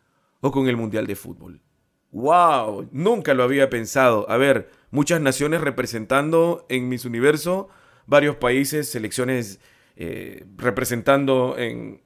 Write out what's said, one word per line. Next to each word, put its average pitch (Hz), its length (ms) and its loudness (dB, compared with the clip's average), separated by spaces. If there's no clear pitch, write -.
o 135 100 0
con 135 160 2
el 123 80 2
Mundial 110 300 -4
de 101 100 -6
Fútbol. 87 460 -18
¡Wow! 127 840 2
Nunca 170 440 0
lo 127 80 2
había 135 260 2
pensado. 117 600 0
A 113 60 2
ver, 127 340 2
muchas 151 320 0
naciones 147 400 0
representando 143 1080 0
en 123 200 -2
Miss 123 160 -6
Universo, 151 640 0
varios 143 280 4
países, 135 540 0
selecciones, 120 720 -4
eh, - 520 -12
representando 127 1000 0
en 117 460 -8